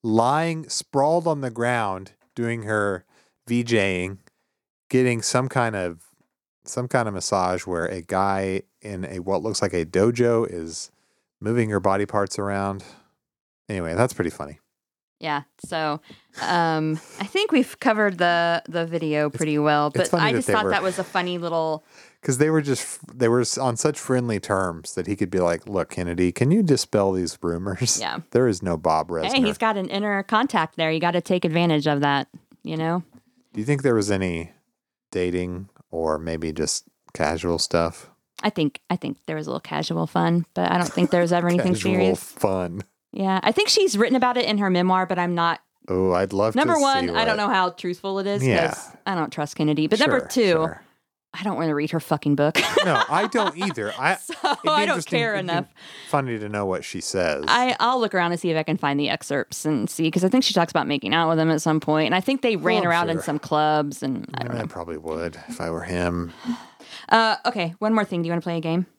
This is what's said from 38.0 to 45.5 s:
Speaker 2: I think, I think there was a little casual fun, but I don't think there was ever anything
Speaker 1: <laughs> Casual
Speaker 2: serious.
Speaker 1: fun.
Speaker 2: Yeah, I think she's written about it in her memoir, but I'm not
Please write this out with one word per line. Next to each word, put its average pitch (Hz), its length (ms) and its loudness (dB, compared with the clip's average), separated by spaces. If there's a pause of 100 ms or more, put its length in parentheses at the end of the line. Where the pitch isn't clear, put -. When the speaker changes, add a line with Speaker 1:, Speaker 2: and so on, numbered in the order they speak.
Speaker 2:
I 214 60 2
think, 151 400 -2
I 180 60 2
think - 220 -8 (100)
there 160 80 -6
was 151 120 -8
a - 40 -8
little 131 100 -4
casual 160 460 -4
fun, 170 460 2
but 180 180 0
I 175 60 2
don't 180 140 0
think 175 200 2
there 175 100 4
was 170 100 2
ever 175 160 2
anything 175 260 2
Speaker 1:
<laughs> - 20 4
Casual 190 180 0
Speaker 2:
serious. 185 300 2
Speaker 1:
fun. 92 580 -2 (300)
Speaker 2:
Yeah, 190 320 0
I 220 100 4
think 403 160 2
she's 381 280 2
written 233 200 4
about 247 180 2
it 247 100 0
in 208 120 0
her 202 120 2
memoir, 185 360 4
but 180 120 -2
I'm 175 180 0
not 170 260 0 (260)